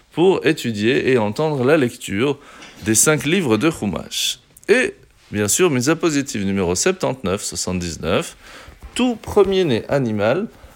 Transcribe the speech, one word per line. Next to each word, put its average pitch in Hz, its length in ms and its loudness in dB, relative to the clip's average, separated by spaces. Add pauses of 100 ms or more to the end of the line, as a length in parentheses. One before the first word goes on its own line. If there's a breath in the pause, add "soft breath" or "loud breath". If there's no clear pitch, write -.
(140 loud breath)
pour 175 320 4
étudier 127 680 0
et 131 60 4
entendre 127 480 0
la 143 100 4
lecture 127 640 -2 (460 loud breath)
des 107 100 2
cinq 147 300 2
livres 151 320 2
de 131 120 2
Chumash. - 720 -6 (300)
Et, 240 260 2 (360)
bien 104 180 -2
sûr, 185 200 2
mitzvah 135 280 0
positive 139 480 -2
numéro 95 300 0
septante-neuf, 131 680 -2
soixante-dix-neuf, 90 920 -4 (580 loud breath)
tout 240 220 0
premier-né 190 720 2
animal 123 580 0 (280 soft breath)